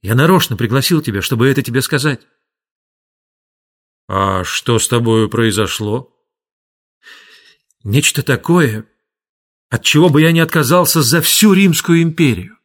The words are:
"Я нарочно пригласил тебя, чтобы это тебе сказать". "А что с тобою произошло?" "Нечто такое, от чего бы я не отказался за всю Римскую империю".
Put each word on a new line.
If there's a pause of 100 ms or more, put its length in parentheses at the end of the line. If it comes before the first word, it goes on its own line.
"Я
нарочно
пригласил
тебя,
чтобы
это
тебе
сказать". (1800)
"А
что
с
тобою
произошло?" (1700)
"Нечто
такое, (840)
от
чего
бы
я
не
отказался
за
всю
Римскую
империю".